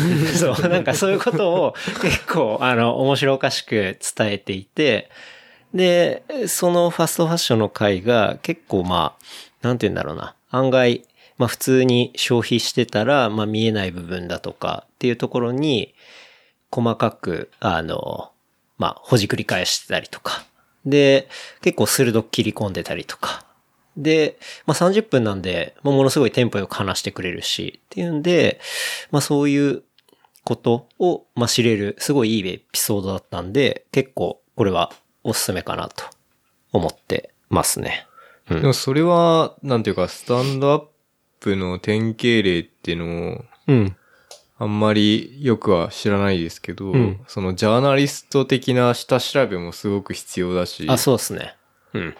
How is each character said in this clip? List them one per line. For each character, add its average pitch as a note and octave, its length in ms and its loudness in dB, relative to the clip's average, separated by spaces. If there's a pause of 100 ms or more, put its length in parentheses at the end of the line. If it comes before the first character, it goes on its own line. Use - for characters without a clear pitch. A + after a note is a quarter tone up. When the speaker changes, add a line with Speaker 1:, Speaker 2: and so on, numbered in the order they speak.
(100)
Speaker 1:
<laughs> D#3 240 0
そ D#3+ 260 0
う、 F3 80 2
な F3 120 2
ん E3+ 40 -4
か - 80 0
そ F#3+ 140 0
う F#3+ 60 2
い - 20 2
う G3 60 0
こ - 100 0
と F3 220 2
を E3+ 220 0 (280)
結 - 240 -2
構、 A#2+ 340 0
あ B2+ 140 2
の、 A#2 240 2
面 C3+ 160 2
白 C3+ 200 2
お C3 40 0
か C3+ 140 0
し - 100 -6
く G2 340 -2 (200)
伝 G#2+ 160 0
え G2+ 60 -4
て - 140 -8
い F#2+ 120 -8
て、 B2+ 440 0 (640)
で、 F3 520 2 (240)
そ F3 240 0
の F3 180 4
フ E3 140 0
ァ - 20 4
ス - 120 -6
ト E3 100 2
フ - 20 -2
ァ E3+ 40 0
ッ E3 40 0
シ - 140 -2
ョ A#2 40 4
ン A2 40 2
の G#2 80 2
回 G2+ 340 0
が A2+ 400 2
結 E3+ 240 -6
構、 F#2+ 160 0
ま F2 340 0
あ、 - 480 -16
な A#2+ 80 2
ん B2 60 -2
て A2+ 80 0
言 F2+ 60 0
う - 20 -8
ん - 0 -
だ F2 80 -4
ろ D2+ 120 -6
う - 20 -8
な。 - 180 -12 (160)
案 C3 200 2
外、 B2 340 4 (340)
ま B2+ 60 2
あ、 - 20 6
普 - 120 -6
通 C3 260 4
に B2 320 4
消 A#2 280 0
費 A#2+ 140 0
し - 140 -4
て A#2+ 140 0
た G#2 180 -2
ら、 B2+ 260 2
ま G#2+ 140 -2
あ、 - 20 -2
見 G#2+ 200 0
え A2+ 40 2
な G#2+ 140 -2
い F#2 80 -4
部 F2+ 80 -12
分 F2 260 -8
だ E2+ 140 -8
と F2 120 -10
か - 300 -6 (120)
っ - 40 -20
て - 80 -2
い B2 60 2
う A#2 40 -4
と B2 120 -4
こ B2+ 100 -4
ろ A#2+ 140 -2
に、 C3+ 420 -2 (800)
細 A#2 240 0
か A2 160 0
く、 - 480 -8
あ F2 220 0
の、 - 500 -8 (460)
ま F2 100 -2
あ、 - 100 -6
ほ - 180 2
じ G2+ 120 0
く - 80 -2
り G2+ 80 -6
返 F#2 200 -2
し - 140 -2
て - 80 -16
た F2 140 -4
り - 80 -12
と - 100 -16
か。 - 240 -8 (420)
で、 C#3 440 4 (320)
結 - 160 0
構 G#2+ 100 2
鋭 A#2 340 2
く - 120 -6
切 A#2+ 100 2
り G#2 100 -2
込 G#2 180 -6
ん - 20 -8
で F2+ 100 -6
た D#2+ 140 -8
り F2 80 -10
と - 120 -12
か。 - 300 -8 (500)
で、 D#3 420 0 (280)
ま E3 60 2
あ、 - 20 0
三 F3 180 4
十 G#3+ 100 2
分 C3+ 200 2
な G#2 120 0
ん F#2+ 80 -6
で、 F2 400 -4
ま C#3+ 100 2
あ、 - 20 2
も C3+ 80 4
の C3+ 80 4
す - 80 0
ご C#3 80 4
い G#2+ 60 0
テ B2+ 100 2
ン A#2 80 2
ポ - 80 -4
よ F#2+ 80 -4
く - 100 -12
話 F#2+ 240 -2
し - 20 -6
て G2 100 -8
く F2+ 100 -10
れ F2+ 80 -6
る F2 120 -8
し、 - 420 -6
っ - 60 -20
て F#3+ 100 -10
い F3 40 -4
う E3+ 80 -4
ん D3+ 100 -2
で、 E3 380 2 (500)
ま D3+ 80 2
あ、 - 20 4
そ C#3+ 220 0
う D3 60 2
い C#3+ 220 2
う - 120 -6 (640)
こ A#2 120 -2
と A#2+ 320 0 (100)
を、 F3+ 360 0
ま A#2+ 100 0
あ、 A2+ 40 0
知 - 140 2
れ A2+ 140 4
る、 G2+ 220 -4
す - 140 -2
ご C3+ 120 2
い A2 120 2
い G#2+ 40 0
い F#2 80 -4
エ F2 100 -8
ピ - 220 -8
ソ G#2 200 -2
ー - 20 -4
ド F#2+ 80 -4
だ F#2+ 60 -4
っ - 120 -10
た F2 140 -8
ん F2+ 100 -10
で、 C3 400 2
結 C3+ 220 0
構 - 260 -4 (160)
こ A#2+ 80 2
れ F#2+ 60 4
は E2+ 200 0 (340)
お A2 100 -2
す - 100 -4
す - 80 -2
め F2+ 100 -4
か - 140 -6
な E2 120 -6
と - 160 -14 (680)
思 F#2+ 160 2
っ - 60 -4
て - 400 -6 (160)
ま - 140 2
す - 160 -4
ね。 - 260 -8 (420)
う E3 80 0
ん。 D#3+ 60 -2
Speaker 2:
で C#3+ 40 2
も C3 60 4
そ C3+ 220 -2
れ D3+ 80 2
は、 E3+ 600 4
な C3+ 140 0
ん A2+ 60 0
て G#2 80 0
い - 20 0
う - 40 -6
か、 F2+ 120 0
ス - 160 -16
タ B2 180 0
ン C3+ 160 -2
ド C#3 140 2
ア D3+ 80 2
ッ D3+ 40 -12 (560)
プ G2 160 -2
の F#2 220 -4
典 A2 340 0
型 A#2 300 2
例 F2+ 180 2
っ E2+ 40 -6
て - 280 -8
い - 20 -4
う E2 40 -4
の E2+ 360 -6
を、 - 100 -12 (240)
Speaker 1:
う D3 40 6
ん。 G2+ 240 4 (600)
Speaker 2:
あ A2+ 60 -6
ん G#2+ 140 -2
ま G#2+ 160 4
り A2 500 2
よ A#2 140 2
く G#2+ 140 0
は E2+ 160 2
知 - 200 -6
ら G2+ 100 2
な G2 120 0
い F#2 100 0
で E2 80 -4
す - 140 -16
け - 100 -10
ど、 F#2+ 200 -6
Speaker 1:
う - 40 4
ん。 G2 300 2
Speaker 2:
そ - 140 -10
の F#2 140 -2
ジ G2+ 120 0
ャ A2 120 4
ー - 20 2
ナ C#3 160 4
リ C#3+ 120 2
ス - 200 -14
ト C#3 160 2
的 B2+ 300 0
な B2 200 4
下 - 260 0
調 C3+ 260 0
べ G2 120 -6
も E2+ 140 -8
す - 160 -6
ご G2+ 140 0
く - 120 -10
必 - 260 -8
要 F2+ 140 0
だ F2+ 120 0
し、 - 220 -10
Speaker 1:
あ、 C3 80 2
そ C3 160 2
う - 40 4
っ - 20 -6
す - 160 -6
ね。 - 220 -10 (360)
う A#2 60 -6
ん。 E2+ 220 -8